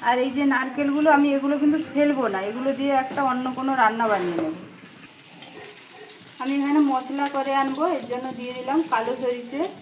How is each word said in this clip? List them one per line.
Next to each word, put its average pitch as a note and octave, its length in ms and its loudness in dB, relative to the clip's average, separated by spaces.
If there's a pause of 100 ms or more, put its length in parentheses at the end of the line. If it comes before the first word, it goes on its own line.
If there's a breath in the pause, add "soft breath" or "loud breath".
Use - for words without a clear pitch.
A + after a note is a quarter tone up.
আর B3 80 4 (100)
এই C4 120 -2
যে C#4+ 60 2 (100)
নারকেলগুলো, C#4 640 2
আমি C#4+ 100 4 (100)
এগুলো C#4 240 2
কিন্তু D4+ 160 4 (160)
ফেলবো C#4 400 4
না, F#3+ 60 -2 (100)
এগুলো B3+ 200 -2 (100)
দিয়ে C#4 140 2 (100)
একটা C4+ 180 -2 (100)
অন্য B3+ 140 0 (120)
কোনো C4+ 140 0 (100)
রান্না A3+ 300 4
বানিয়ে F3 320 0
নেব। D#3+ 120 -4 (1900)
আমি C4 180 -2
এখানে C#4+ 200 2 (120)
মশলা C4 340 -2 (100)
করে C4+ 160 0 (100)
আনবো, C4+ 220 0 (140)
এর A3 140 -4
জন্য B3 140 -4 (140)
দিয়ে B3 180 -8
দিলাম C4 220 0 (120)
কালো A#3 300 2
সরিষে B3 400 -4 (200)